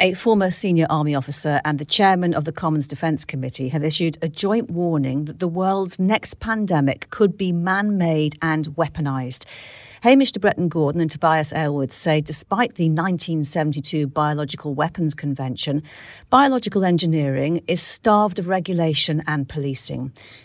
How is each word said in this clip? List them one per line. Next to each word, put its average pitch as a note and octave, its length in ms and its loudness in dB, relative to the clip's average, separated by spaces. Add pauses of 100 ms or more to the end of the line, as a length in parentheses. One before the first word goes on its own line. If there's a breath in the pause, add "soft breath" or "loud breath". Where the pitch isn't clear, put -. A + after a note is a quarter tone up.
a F#3 140 2
former G3 360 2
senior F3 400 4
army D3+ 240 0
officer C#3+ 500 0
and D3+ 140 0
the D3 60 -6
chairman F3+ 500 2
of D3+ 100 -2
the D#3 60 -6
Commons D#3 380 -2
Defence D3+ 360 -2
Committee C3 440 -6
have D3 160 -4
issued D#3 360 -2
a D#3+ 80 -4
joint G3+ 400 -2
warning D3+ 580 -2
that - 120 -12
the F3+ 80 -2
world's F#3 540 -2
next F#3+ 400 2
pandemic F#3 680 0
could G3+ 280 2
be F#3 140 -2
man-made F3 920 0
and D#3 280 0
weaponised. C#3 760 -2 (580 loud breath)
Hamish C4+ 300 6
de G3+ 80 -6
Bretton F3+ 280 0
Gordon D#3 320 0
and D#3+ 100 0
Tobias D#3+ 440 2
Aylward C#3+ 360 -2
say D#3 300 2
despite G3 540 0
the E3 160 0
nineteen E3 520 -2
seventy-two D3+ 640 -2
Biological D3+ 640 -4
Weapons D#3 400 -2
Convention, C#3 680 -6 (460 loud breath)
biological B3 560 2
engineering D#3+ 800 0
is - 140 0
starved G#3 580 2
of F3 100 -6
regulation E3 800 0
and D3 220 -4
policing. C3+ 640 -4 (320 loud breath)